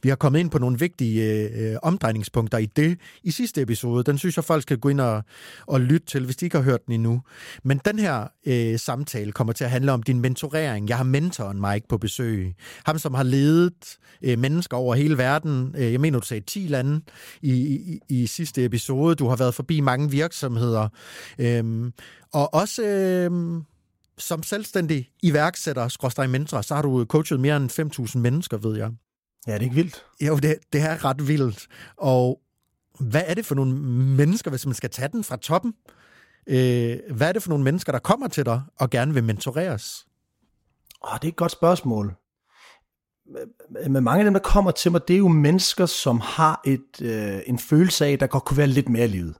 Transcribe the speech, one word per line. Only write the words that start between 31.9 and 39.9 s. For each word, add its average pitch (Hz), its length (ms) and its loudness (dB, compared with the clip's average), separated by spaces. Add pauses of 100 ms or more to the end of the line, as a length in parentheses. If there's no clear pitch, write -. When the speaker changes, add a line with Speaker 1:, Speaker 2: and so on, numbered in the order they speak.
Speaker 1:
Og 127 420 2 (600)
hvad 135 280 0
er 165 60 0
det 214 120 -4
for 143 100 -2
nogle 135 180 2 (420)
mennesker, 156 360 2
hvis 131 140 -6
man 135 100 -2
skal 123 140 -6
tage 131 220 -6
den 226 120 -4
fra 123 120 -8
toppen? 185 380 -2 (760)
Øh, 123 500 2 (140)
hvad 143 180 0
er 190 40 -2
det 202 100 -2
for 180 60 -10
nogle 143 140 2
mennesker, 147 280 0
der 127 80 -2
kommer - 280 0
til 147 180 -2
dig 120 160 0 (180)
og 127 100 0
gerne 131 240 0
vil 127 100 2
mentoreres? 123 840 -4 (960)